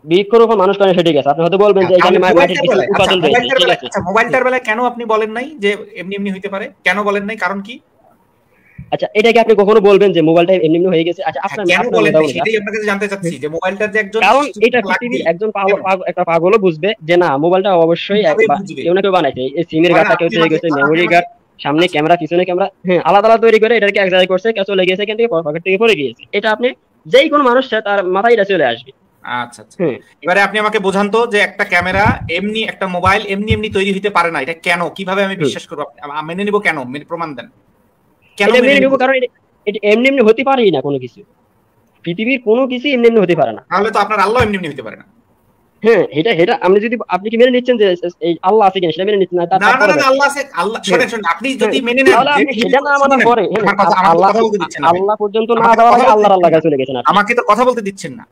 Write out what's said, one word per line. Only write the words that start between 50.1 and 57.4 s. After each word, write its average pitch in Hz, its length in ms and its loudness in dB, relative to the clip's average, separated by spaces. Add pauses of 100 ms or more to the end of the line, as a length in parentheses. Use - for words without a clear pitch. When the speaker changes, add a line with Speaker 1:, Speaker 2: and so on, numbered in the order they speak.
Speaker 2:
আছে, 277 120 -4 (140)
আল্লাহ, 202 280 -4
Speaker 1:
হ্যাঁ। - 20 -20
Speaker 2:
শোনেন, 170 260 0
শোনেন, 226 160 -8
আপনি 170 280 -4
যদি 220 120 -2
Speaker 1:
হ্যাঁ। 269 160 -2
Speaker 2:
মেনে 240 220 -2
নেন 269 100 4
Speaker 1:
তাহলে 254 160 2
Speaker 2:
যে 294 60 0
Speaker 1:
আপনি 285 180 0
সেটা 240 240 0
না 285 140 0
মানার 277 180 2
Speaker 2:
শোনেন, 254 180 2
Speaker 1:
পরে, 233 140 2
হ্যাঁ, 185 200 -2
Speaker 2:
আমার 202 140 0
কথা, 196 240 2
আমার 185 120 4
Speaker 1:
আল্লাহ, 175 180 4
Speaker 2:
কথা 208 120 0
বলতে 214 160 0
দিচ্ছেন - 260 -6
না। 170 60 4
Speaker 1:
আল্লাহ 190 260 0
পর্যন্ত 214 340 -2
না 233 80 2
Speaker 2:
আমাকে 226 200 4
Speaker 1:
যাওয়ার 233 160 6
Speaker 2:
কথা 240 100 4
Speaker 1:
আগে - 20 4
Speaker 2:
বলতে 214 80 6
Speaker 1:
আল্লাহর, 214 100 4
Speaker 2:
দিচ্ছেন 202 100 6
Speaker 1:
আল্লাহর 175 180 4
Speaker 2:
না। 160 60 4
Speaker 1:
কাছে 160 100 0
চলে 147 100 2
গেছেন 131 180 -4
আপনি। 123 160 0
Speaker 2:
আমাকে 202 220 2
তো 233 140 0